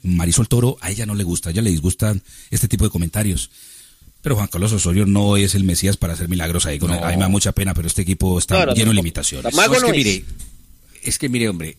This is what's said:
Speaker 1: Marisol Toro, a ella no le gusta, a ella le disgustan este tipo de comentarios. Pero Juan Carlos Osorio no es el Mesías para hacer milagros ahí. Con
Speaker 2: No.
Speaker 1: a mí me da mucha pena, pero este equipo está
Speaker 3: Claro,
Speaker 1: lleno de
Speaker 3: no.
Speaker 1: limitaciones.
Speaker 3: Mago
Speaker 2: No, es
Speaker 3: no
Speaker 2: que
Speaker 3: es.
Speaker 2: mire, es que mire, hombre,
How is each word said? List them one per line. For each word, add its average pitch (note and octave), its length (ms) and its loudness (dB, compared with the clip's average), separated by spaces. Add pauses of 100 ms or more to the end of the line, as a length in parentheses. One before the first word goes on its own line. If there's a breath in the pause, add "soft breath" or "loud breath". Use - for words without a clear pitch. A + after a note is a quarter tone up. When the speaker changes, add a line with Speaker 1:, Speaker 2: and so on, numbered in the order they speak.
Speaker 1:
Marisol F2 440 2
Toro, A#2+ 340 2
a F2+ 100 -10
ella G#2+ 140 -6
no G#2 100 -4
le G2+ 80 -2
gusta, F2 240 -4
a E2 40 -4
ella G2 100 0
le A2 80 2
disgustan F#2 520 0 (300 loud breath)
este - 160 0
tipo G2+ 160 2
de G#2 60 2
comentarios. F2+ 600 -2 (720 loud breath)
Pero C#3 140 0
Juan G#2 100 -2
Carlos F#2+ 260 -2
Osorio F2+ 320 2
no G2+ 320 4
es G2+ 200 2
el G2 80 2
Mesías F#2+ 320 0
para E2+ 160 -2
hacer E2 160 -6
milagros E2+ 380 -2
ahí. D2 120 -4
Con F2 140 0
Speaker 2:
No. E2+ 120 -2
Speaker 1:
a E2 60 -2
mí F2+ 60 0
me F#2+ 60 2
da F#2+ 60 2
mucha G2 220 2
pena, F#2+ 240 -2
pero E2 140 -2
este G2 140 -2
equipo F#2 360 0
está - 160 -2
Speaker 3:
Claro, E3 200 2
Speaker 1:
lleno A2 160 4
de G#2+ 40 4
Speaker 3:
no. G2 60 2
Speaker 1:
limitaciones. D#2 540 -6
Speaker 3:
Mago G#3 180 4
Speaker 2:
No, B3+ 60 4
es B3 40 2
Speaker 3:
no A#3+ 100 2
Speaker 2:
que D#3 60 2
Speaker 3:
es. C#3+ 80 2
Speaker 2:
mire, F#2+ 180 -2 (800)
es - 160 -6
que D3 100 -4
mire, A#2+ 200 0
hombre, D#2+ 300 -6